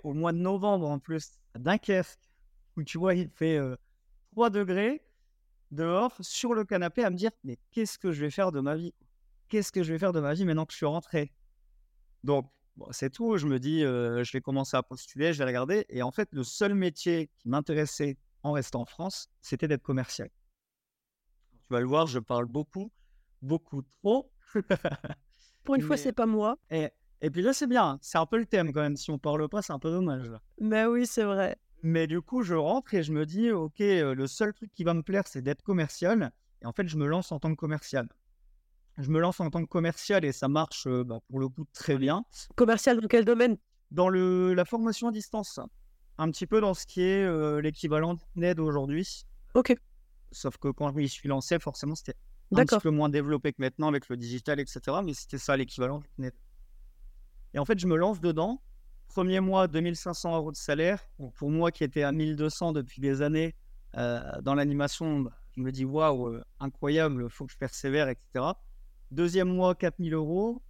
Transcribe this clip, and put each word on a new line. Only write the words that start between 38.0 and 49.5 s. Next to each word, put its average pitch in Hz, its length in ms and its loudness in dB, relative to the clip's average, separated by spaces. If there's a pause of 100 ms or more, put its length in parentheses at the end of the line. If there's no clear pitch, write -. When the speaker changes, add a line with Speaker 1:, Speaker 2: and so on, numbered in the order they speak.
Speaker 1:
Je 139 140 -2
me 156 80 4
lance 175 200 2
en 170 100 0
tant 170 120 -2
que 151 80 -4
commercial 170 560 0
et 139 60 0
ça 135 160 -4
marche, 147 400 0
euh, 127 160 0
bah, 113 160 -8 (100)
pour 131 100 -4
le 135 100 0
coup, 139 240 -10
très - 240 0
bien. 147 260 2 (320)
Speaker 2:
Commercial 226 440 6
dans 220 80 -4
quel 233 180 6
domaine ? 233 320 4 (340)
Speaker 1:
Dans 180 180 4
le, 185 440 4
la 180 120 4
formation 226 440 -2
à - 20 -2
distance. 214 480 -6 (580)
Un 160 140 0
petit 175 160 -6
peu 220 140 4
dans 196 120 2
ce - 140 -8
qui - 140 -2
est, 190 220 4
euh, 151 380 2
l'équivalent 156 540 0
de 165 60 -12 (120)
cned 175 260 2
aujourd'hui. 147 640 -2 (280)